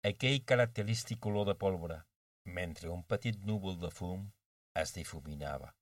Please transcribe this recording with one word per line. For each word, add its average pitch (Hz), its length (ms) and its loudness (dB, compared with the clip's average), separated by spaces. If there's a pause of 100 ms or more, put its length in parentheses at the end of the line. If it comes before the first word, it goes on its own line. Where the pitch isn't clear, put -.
aquell 127 400 2
característic 113 800 2
olor 104 220 2
de 98 60 4
pólvora, 85 460 0 (460)
mentre 87 440 -4
un 87 140 -4
petit 117 400 0
núvol 95 340 0
de 85 120 -4
fum 92 360 -6 (500)
es 80 200 0
difuminava. 71 840 -6